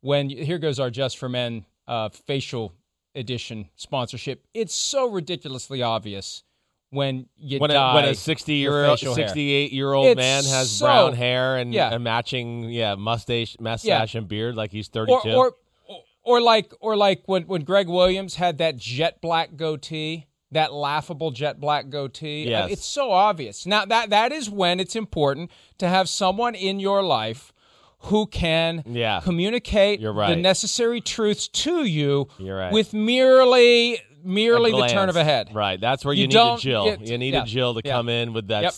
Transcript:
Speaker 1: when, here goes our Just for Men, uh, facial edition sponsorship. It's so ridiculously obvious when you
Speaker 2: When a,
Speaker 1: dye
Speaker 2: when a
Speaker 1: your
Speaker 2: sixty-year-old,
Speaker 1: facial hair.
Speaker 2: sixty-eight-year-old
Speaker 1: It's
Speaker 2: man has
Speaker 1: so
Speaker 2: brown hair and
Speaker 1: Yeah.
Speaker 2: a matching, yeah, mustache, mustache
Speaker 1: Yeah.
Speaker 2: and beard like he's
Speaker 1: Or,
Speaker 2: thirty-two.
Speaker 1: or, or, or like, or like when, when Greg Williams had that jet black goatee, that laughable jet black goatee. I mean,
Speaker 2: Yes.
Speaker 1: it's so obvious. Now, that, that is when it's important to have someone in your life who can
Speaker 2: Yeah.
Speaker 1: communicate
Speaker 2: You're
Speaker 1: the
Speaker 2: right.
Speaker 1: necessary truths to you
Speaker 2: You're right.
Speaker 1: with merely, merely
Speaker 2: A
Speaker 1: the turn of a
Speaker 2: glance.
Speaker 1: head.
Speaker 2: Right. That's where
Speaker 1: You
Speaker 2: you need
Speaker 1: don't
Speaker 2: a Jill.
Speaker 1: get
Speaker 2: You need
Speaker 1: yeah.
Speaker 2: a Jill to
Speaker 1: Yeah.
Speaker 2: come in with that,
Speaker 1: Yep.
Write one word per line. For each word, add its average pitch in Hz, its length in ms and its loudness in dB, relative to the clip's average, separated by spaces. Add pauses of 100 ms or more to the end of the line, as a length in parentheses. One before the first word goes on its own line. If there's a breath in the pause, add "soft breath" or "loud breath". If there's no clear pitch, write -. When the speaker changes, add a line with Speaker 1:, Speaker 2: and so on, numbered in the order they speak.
Speaker 1:
when, 139 280 0
here 139 300 -6
goes 143 200 -2
our 131 120 -2
Just 131 260 -4
for 131 120 -10
Men, 120 360 -4 (220)
uh, 113 220 -4
facial 120 640 -8 (420)
edition 117 600 -10
sponsorship. 127 760 -8
It's 220 220 -6
so 262 340 -2
ridiculously 147 720 -8
obvious 107 640 -4 (460)
when 135 380 -4 (100)
you 139 220 -6
Speaker 2:
When 147 120 2
a, - 20 2
Speaker 1:
dye 131 220 4
Speaker 2:
when 147 80 6
a - 40 2
Speaker 1:
your - 60 2
Speaker 2:
sixty-year-old, 143 880 0
Speaker 1:
facial 127 160 -2
hair. 147 120 -2
Speaker 2:
sixty-eight-year-old 139 800 0
Speaker 1:
It's 226 100 6
Speaker 2:
man 135 260 2
has 131 260 0
Speaker 1:
so 110 160 -2
Speaker 2:
brown 131 280 6
hair 127 440 0
and 123 160 -4
Speaker 1:
Yeah. 113 220 2
Speaker 2:
a - 40 -2
matching, 117 680 -4
yeah, 113 260 -2
mustache, 113 640 -4
mustache 113 540 -2
Speaker 1:
Yeah. 117 60 -6
Speaker 2:
and 104 80 -10
beard 110 280 -6
like 107 160 -6
he's 104 180 -10
Speaker 1:
Or, - 20 -20 (160)
Speaker 2:
thirty-two. 247 280 2
Speaker 1:
or, 254 180 4 (340)
or, 185 120 -18 (240)
or 240 180 4
like, 226 300 4 (100)
or 214 140 -2
like 202 300 2
when, 190 180 0
when 170 200 -4
Greg 185 260 2
Williams 185 460 2
had 170 240 -2
that 160 180 0
jet 123 440 -4
black 165 340 -2
goatee, 156 720 -8 (240)
that 156 200 0
laughable 147 600 -4
jet 139 280 -6
black 143 300 -2
goatee. 147 540 -8
I - 20 -6
mean, 120 60 -4
Speaker 2:
Yes. 104 200 0
Speaker 1:
it's - 140 -8
so 277 240 -4
obvious. 180 560 0
Now, 202 200 0
that, 226 260 0
that 220 200 4
is 294 180 -8
when 185 300 0
it's 190 160 -6
important 160 540 -2 (300 soft breath)
to 185 80 -2
have 185 200 2
someone 214 460 0
in 190 260 -2
your 196 220 2
life 113 520 -2 (480 soft breath)
who 208 260 0
can 165 580 -2
Speaker 2:
Yeah. 110 360 -2
Speaker 1:
communicate 202 760 0
Speaker 2:
You're 107 140 -4
Speaker 1:
the 104 60 -2
Speaker 2:
right. 160 180 2
Speaker 1:
necessary 214 640 0
truths 208 460 -2
to 320 380 -2
you 143 420 0 (100)
Speaker 2:
You're 95 200 -8
right. 92 140 -2
Speaker 1:
with 214 220 0
merely, 240 1040 6 (260)
merely 226 480 4
Speaker 2:
A - 40 2
Speaker 1:
the 123 140 4
turn 190 200 2
of 170 60 -2
a 165 80 4
Speaker 2:
glance. 131 260 0
Speaker 1:
head. 107 60 -12
Speaker 2:
Right. 98 240 0
That's 123 240 -2
where 143 100 -2
Speaker 1:
You 190 100 2
Speaker 2:
you 131 40 2
need 135 60 0
Speaker 1:
don't 233 260 4
Speaker 2:
a - 20 -10
Jill. 117 240 0
Speaker 1:
get 104 220 -2
Speaker 2:
You 117 100 -4
need 127 160 -4
Speaker 1:
yeah. 139 100 0
Speaker 2:
a - 20 -6
Jill 120 300 -2
to 113 80 -6
Speaker 1:
Yeah. 139 100 -4
Speaker 2:
come 117 160 -2
in 117 240 -2
with 107 160 -6
that, 107 140 0
Speaker 1:
Yep. - 140 -2